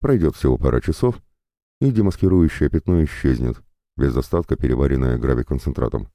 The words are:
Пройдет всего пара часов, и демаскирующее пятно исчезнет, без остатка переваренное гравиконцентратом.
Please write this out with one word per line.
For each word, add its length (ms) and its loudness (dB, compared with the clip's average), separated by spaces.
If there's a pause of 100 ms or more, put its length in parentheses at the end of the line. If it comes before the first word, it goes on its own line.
Пройдет 360 2
всего 220 0
пара 220 2
часов, 420 -2 (580)
и 100 2
демаскирующее 760 2
пятно 360 0
исчезнет, 580 -2 (340)
без 200 0
остатка 400 -2
переваренное 640 0
гравиконцентратом. 960 -4